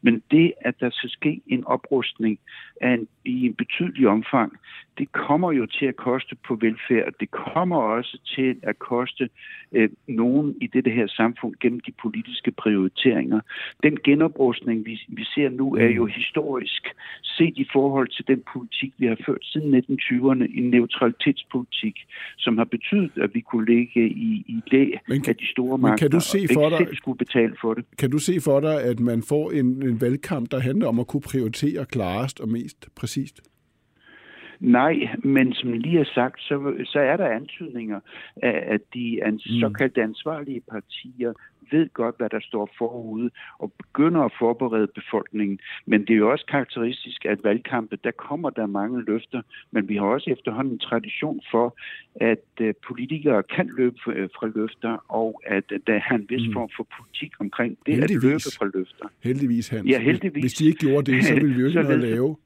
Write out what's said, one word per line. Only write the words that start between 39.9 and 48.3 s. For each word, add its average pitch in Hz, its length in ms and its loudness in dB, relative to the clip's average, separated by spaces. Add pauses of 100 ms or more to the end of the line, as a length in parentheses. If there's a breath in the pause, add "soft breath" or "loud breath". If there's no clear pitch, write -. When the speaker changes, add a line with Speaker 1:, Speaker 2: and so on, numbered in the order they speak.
Speaker 1:
ansvarlige 135 580 -6 (100)
partier 120 600 -8 (400 loud breath)
ved 156 220 4
godt, 117 240 -2
hvad 113 120 -4
der 110 120 -4
står 104 360 -6
forude, 117 520 -4 (280 loud breath)
og - 140 -10
begynder 165 480 2
at 123 180 2
forberede 117 560 2
befolkningen. 104 640 -4 (280 loud breath)
Men 113 140 4
det 101 100 -2
er 113 60 8
jo 107 140 6
også 147 180 -2
karakteristisk, 123 760 -4
at 104 200 0
valgkampe, 113 600 -2
der 120 60 -2
kommer 147 400 -6